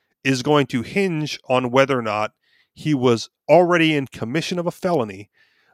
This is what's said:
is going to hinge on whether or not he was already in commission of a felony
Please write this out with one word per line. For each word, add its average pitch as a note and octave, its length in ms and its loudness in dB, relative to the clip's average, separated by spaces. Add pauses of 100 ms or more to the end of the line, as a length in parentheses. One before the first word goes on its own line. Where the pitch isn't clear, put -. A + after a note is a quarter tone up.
(220)
is C3+ 200 -2
going D3 240 2
to B2 160 -4
hinge E3 680 -4
on B2+ 220 0
whether C3 280 2
or A#2+ 40 -4
not G#2+ 300 -2 (420)
he - 200 -4
was B2 360 2 (180)
already E3 480 4
in C#3 100 -2
commission D3+ 520 -6
of E3+ 80 -6
a F3 40 -2
felony A2+ 600 -6 (440)